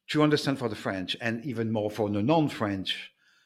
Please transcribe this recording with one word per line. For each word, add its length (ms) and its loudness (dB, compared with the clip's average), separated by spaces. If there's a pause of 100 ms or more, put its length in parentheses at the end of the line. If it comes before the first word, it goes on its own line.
to 140 4
understand 340 4
for 120 -2
the 60 -4
French, 440 -4
and 260 -4
even 260 -2
more 200 0
for 180 0
the 140 0
non-French, 880 0 (340)